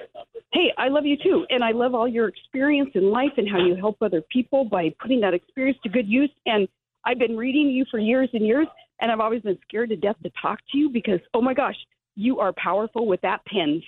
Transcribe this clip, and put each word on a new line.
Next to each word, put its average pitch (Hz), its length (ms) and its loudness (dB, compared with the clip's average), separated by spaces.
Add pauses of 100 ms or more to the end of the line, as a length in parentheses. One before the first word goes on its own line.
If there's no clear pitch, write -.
(520)
Hey, 339 260 2
I 247 100 0
love 285 180 0
you 285 100 2
too. 349 340 2
And 247 120 2
I 226 100 2
love 247 220 0
all 233 140 0
your 226 200 0
experience 277 680 0
in 196 160 4
life 262 260 0
and 208 140 0
how 196 80 0
you 175 180 4
help 208 240 -2
other 185 220 0
people 262 420 0
by 180 360 -2
putting 247 200 0
that 190 140 2
experience 262 480 -2
to 233 60 -6
good 196 200 0
use. 269 220 2 (160)
And 208 220 0 (360)
I've 247 140 -2
been 226 180 0
reading 269 320 0
you 262 220 0
for 240 80 -4
years 247 340 2
and 214 140 0
years, 277 200 2 (340)
and 226 120 0
I've 220 80 -2
always 220 220 -2
been 196 160 -2 (100)
scared 226 220 -4
to 214 60 0
death 202 260 -2
to 175 80 -8 (100)
talk 196 180 -4 (140)
to 269 60 0
you 294 100 2
because, 220 320 -2 (140)
oh 233 80 2
my 262 120 0
gosh, 254 220 -2 (400)
you 233 240 0
are 196 160 2
powerful 214 500 -2
with 180 160 0
that 196 220 -4
pen, 165 440 -2